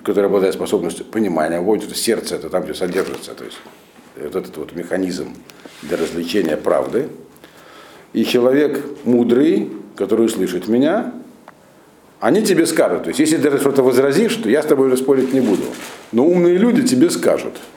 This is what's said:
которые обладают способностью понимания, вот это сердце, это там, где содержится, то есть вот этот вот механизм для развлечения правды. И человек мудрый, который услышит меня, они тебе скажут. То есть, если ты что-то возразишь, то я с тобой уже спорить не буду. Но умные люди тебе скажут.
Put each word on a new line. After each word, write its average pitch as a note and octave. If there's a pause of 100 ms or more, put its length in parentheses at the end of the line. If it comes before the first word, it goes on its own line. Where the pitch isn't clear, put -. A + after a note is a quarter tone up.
которые G2+
обладают F#2+
способностью F2+
понимания, E2+
вот G2
это -
сердце, F2+
это D#2+
там, F2+
где -
содержится, F2
то -
есть - (580)
вот D2
этот F2
вот D2+
механизм F2 (480)
для D2+
развлечения E2+
правды. D2+ (1040)
И A2+
человек B2+ (220)
мудрый, B2 (240)
который G#2+
услышит F2+
меня, D#3+ (1080)
они B2
тебе E3
скажут. -
То -
есть, -
если D#3
ты C#3
что-то C#3
возразишь, C#3
то A2+
я C#3+
с D3+
тобой C3+
уже B2+
спорить C3
не C3+
буду. F#2+ (480)
Но A#2
умные F3
люди G3
тебе B2+
скажут. - (220)